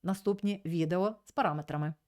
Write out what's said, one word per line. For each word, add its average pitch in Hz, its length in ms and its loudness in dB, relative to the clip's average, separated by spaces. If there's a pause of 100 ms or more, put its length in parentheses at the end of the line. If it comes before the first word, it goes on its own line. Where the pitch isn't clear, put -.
наступні 202 600 0
відео 175 500 2 (100)
з - 80 -20
параметрами. 151 640 -2 (140)